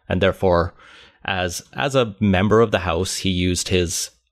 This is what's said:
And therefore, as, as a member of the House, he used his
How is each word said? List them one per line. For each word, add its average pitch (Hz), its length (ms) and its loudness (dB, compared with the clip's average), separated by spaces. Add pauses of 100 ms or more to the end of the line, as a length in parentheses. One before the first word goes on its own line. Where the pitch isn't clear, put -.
And 92 140 -2
therefore, 87 540 0 (500)
as, 90 360 -6 (120)
as 135 220 -4
a 113 240 0
member 104 420 4
of 110 100 2
the 104 80 0
House, 87 380 -2
he - 120 -2
used 90 400 -2
his 90 420 -2 (200)